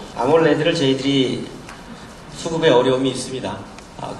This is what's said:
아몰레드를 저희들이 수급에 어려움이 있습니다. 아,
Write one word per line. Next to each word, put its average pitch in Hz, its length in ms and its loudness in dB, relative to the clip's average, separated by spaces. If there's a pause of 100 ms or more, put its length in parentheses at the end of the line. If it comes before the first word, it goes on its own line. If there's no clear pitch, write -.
(160)
아몰레드를 151 580 4
저희들이 135 720 0 (920)
수급에 160 320 2
어려움이 131 400 4
있습니다. 117 480 -6 (420)
아, - 200 -10